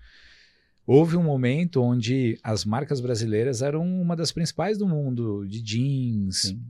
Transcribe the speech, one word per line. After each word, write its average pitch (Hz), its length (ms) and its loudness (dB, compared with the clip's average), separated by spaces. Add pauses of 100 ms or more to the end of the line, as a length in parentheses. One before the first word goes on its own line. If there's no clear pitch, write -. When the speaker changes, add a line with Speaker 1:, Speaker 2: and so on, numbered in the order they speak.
(840)
Speaker 1:
houve 160 320 6
um 175 60 2
momento 139 580 2
onde 123 640 2
as 107 220 -2
marcas 127 360 -2
brasileiras 117 600 0
eram 151 240 0
uma 180 300 0
das 160 160 -2
principais 170 440 -2
do 202 120 0
mundo, 120 580 -2
de 107 160 -8
jeans, 113 760 -2
Speaker 2:
Sim. 101 300 -4